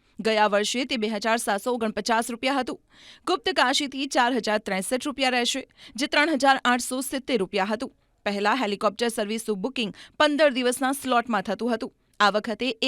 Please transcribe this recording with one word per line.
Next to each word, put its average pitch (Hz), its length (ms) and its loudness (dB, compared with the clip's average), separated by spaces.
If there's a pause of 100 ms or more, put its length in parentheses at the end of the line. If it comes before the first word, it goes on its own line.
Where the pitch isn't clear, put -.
(200)
ગયા 214 280 4
વર્ષે 208 380 0
તે 254 120 -4
બે 220 180 -2
હજાર 220 240 0
સાતસો 233 360 -2
ઓગણપચાસ 226 560 -2
રૂપિયા 262 300 -2
હતું. 269 180 -6 (480)
ગુપ્ત 359 280 0
કાશીથી 269 540 0
ચાર 247 220 2
હજાર 214 300 0
ત્રેસઠ 220 500 -4
રૂપિયા 254 240 0
રહેશે, 240 320 -2 (280)
જે 254 120 -2
ત્રણ 302 300 2
હજાર 269 260 6
આઠસો 247 400 0
સિત્તેર 269 360 -2
રૂપિયા 190 320 -2
હતું. 220 240 -6 (300)
પહેલા 202 320 0
હેલિકોપ્ટર 220 580 -2
સર્વિસનું 214 460 -4
બુકિંગ 220 400 -6 (140)
પંદર 302 380 4
દિવસના 254 440 0
સ્લોટમાં 233 500 0
થતું 220 300 -2
હતું. - 180 -10 (240)
આ 202 160 4
વખતે 233 400 -2 (120)